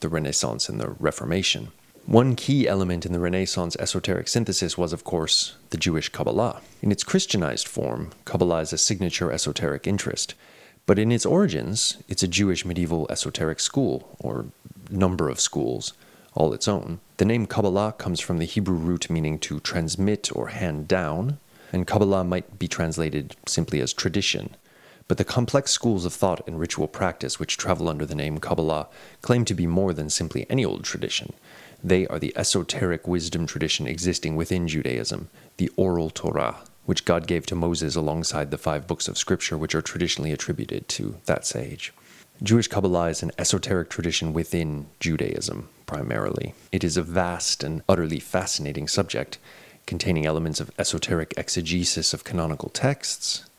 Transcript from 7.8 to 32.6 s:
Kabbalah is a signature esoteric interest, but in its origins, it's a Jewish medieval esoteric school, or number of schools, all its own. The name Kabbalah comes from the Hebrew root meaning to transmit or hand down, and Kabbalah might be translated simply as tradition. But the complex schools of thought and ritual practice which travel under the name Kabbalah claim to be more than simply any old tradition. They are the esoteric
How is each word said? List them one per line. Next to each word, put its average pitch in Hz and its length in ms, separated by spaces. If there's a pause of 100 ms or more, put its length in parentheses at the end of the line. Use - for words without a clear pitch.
Kabbalah 85 380
is 78 100
a 80 60
signature 90 520
esoteric 69 560
interest, - 480 (520)
but 98 120
in 110 140
its 117 140
origins, 104 720 (100)
it's - 140
a 92 60
Jewish 92 360
medieval 85 460
esoteric 80 500
school, - 580
or - 280 (440)
number 90 380
of 65 120
schools, 60 520 (420)
all 76 180
its - 140
own. 87 320 (200)
The 101 60
name 113 220
Kabbalah 104 460
comes 90 260
from 87 200
the 82 80
Hebrew 92 280
root 82 340
meaning 78 320
to 76 200
transmit 92 760
or - 140
hand 76 400
down, 92 500 (340)
and 92 140
Kabbalah 98 380
might 90 340
be 90 80
translated 80 720 (100)
simply - 340
as 64 120
tradition. - 640 (520)
But - 100
the 101 60
complex - 460
schools 101 340
of 87 80
thought - 360
and 82 100
ritual 78 300
practice - 500
which - 180
travel 82 320
under 76 160
the 78 100
name 76 240
Kabbalah 80 500 (320)
claim 120 240
to 104 100
be 85 120
more 90 260
than 76 180
simply - 400
any 127 140
old 53 200
tradition. - 480 (520)
They 92 240
are - 100
the - 180
esoteric 90 680